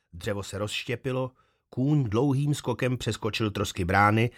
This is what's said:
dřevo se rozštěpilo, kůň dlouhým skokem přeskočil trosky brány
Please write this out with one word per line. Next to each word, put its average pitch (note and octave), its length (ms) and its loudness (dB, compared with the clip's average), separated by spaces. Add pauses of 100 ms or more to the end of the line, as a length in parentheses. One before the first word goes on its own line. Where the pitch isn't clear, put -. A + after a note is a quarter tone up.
(140)
dřevo G2+ 300 -6
se - 140 -10
rozštěpilo, B2+ 760 -6 (380)
kůň C#3 340 2
dlouhým C3+ 500 2
skokem B2 440 -2
přeskočil A2 540 -2
trosky F#2+ 340 -4
brány G#2 520 4